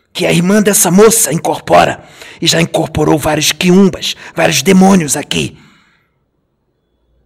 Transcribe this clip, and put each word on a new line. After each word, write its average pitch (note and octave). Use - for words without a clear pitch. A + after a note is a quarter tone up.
que -
a D#3+
irmã F3+
dessa G3
moça G#3
incorpora -
e E3
já E3
incorporou D#3
vários D3+
quiumbas, F3+
vários C#3+
demônios F#3
aqui. -